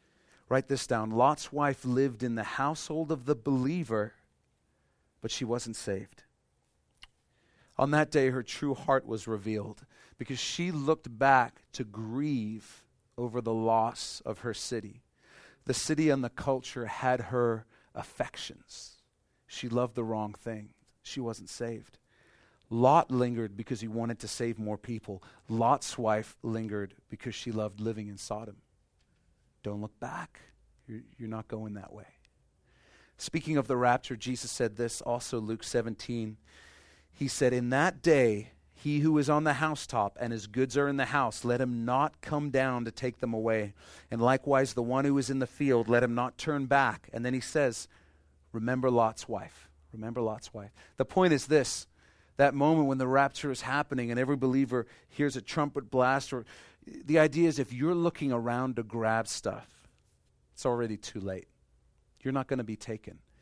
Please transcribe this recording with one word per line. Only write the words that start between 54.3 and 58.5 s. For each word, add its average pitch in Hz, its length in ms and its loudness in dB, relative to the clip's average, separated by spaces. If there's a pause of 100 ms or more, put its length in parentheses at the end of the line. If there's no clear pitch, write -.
believer 127 500 2 (220)
hears 143 280 -2
a 123 40 -6
trumpet 143 500 -4
blast, 131 440 2
or 120 100 -8 (400)
the - 340 0
idea 156 300 6
is 143 100 0
if 127 140 -2
you're 147 220 0
looking 170 360 0
around 120 460 0